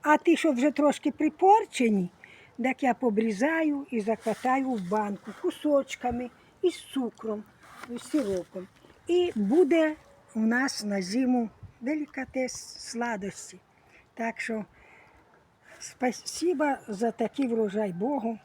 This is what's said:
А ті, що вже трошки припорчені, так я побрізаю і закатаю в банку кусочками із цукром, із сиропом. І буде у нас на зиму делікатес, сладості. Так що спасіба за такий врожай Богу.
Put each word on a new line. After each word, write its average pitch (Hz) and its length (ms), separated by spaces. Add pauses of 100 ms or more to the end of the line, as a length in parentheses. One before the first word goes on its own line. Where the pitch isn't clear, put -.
А 302 160
ті, 330 200
що 320 140
вже 254 200
трошки 294 400
припорчені, 311 960 (540)
так 262 200
я 247 100
побрізаю 262 960
і 233 100
закатаю 254 720
в 190 180
банку 208 420 (100)
кусочками 262 880 (320)
із 349 140
цукром, 220 680 (460)
із 240 120
сиропом. 190 680 (400)
І 349 280
буде 302 600 (400)
у 226 40
нас 233 440
на 202 180
зиму 240 480 (320)
делікатес, 262 720 (260)
сладості. 208 800 (540)
Так 226 280
що 214 240 (1120)
спасіба 285 1080
за 220 240
такий 247 360
врожай 214 460
Богу. 226 520